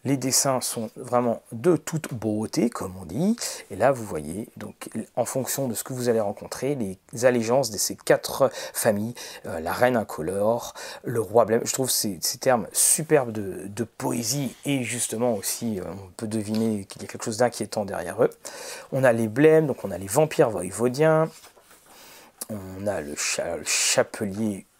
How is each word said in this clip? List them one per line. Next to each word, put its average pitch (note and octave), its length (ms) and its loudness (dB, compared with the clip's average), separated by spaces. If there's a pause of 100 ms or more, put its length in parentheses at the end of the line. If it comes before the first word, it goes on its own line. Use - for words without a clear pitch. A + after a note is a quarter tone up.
Les C3+ 120 2
dessins C3 440 2
sont A2+ 360 -6
vraiment A#2+ 460 0 (100)
de D3 240 2
toute - 360 -6
beauté, A2 580 0
comme F#2 300 -8
on F2+ 40 -12
dit. D#3+ 320 0 (340)
Et G#2 60 -8
là, B2+ 160 4
vous A#2+ 120 -4
voyez, F2 520 -6
donc, - 340 -12 (240)
en A#2 100 0
fonction C3+ 440 -2
de A2 60 -4
ce - 100 -6
que - 80 -10
vous B2 160 -2
allez A2+ 120 4
rencontrer, A#2 540 -4
les A2+ 500 -6
allégeances B2 460 4
de G#2 80 -6
ces - 160 -2
quatre - 580 2
familles, A2 600 -2 (320)
euh, E2 140 -6
la E2 120 -4
reine B2 240 4
incolore, G2+ 800 -2 (300)
le A#2 160 -2
roi G#2+ 240 4
blême. A2 200 2
Je - 80 -4
trouve C3 160 0
ces, G2 320 -2
ces - 180 -2
termes A#2+ 340 2
superbes D3+ 580 4
de, G2 380 -6
de A2 160 -4
poésie B2+ 800 -4
et C#3 180 0
justement A#2 520 -2
aussi, G#2 440 -4
euh, F2+ 60 -6
on F2+ 320 -12
peut A#2 100 -6
deviner G#2+ 600 -2
qu'il - 140 -16
y G#2 40 -10
a - 40 -12
quelque - 160 -10
chose A2 120 -4
d'inquiétant A2 480 0
derrière F2 400 -2
eux. - 60 2 (600)
On C3 140 0
a B2 80 8
les A2+ 160 2
blêmes, D#3 400 6
donc - 160 -4
on G2 80 -6
a - 60 -6
les F#2+ 100 -8
vampires C#3+ 420 4
voïvodiens, B2+ 800 2 (1200)
on F#2+ 380 -8
a F#2+ 120 -2
le D2 140 -8
cha-, - 420 -4
le D2+ 80 -8
chapelier G#2 1000 0 (140)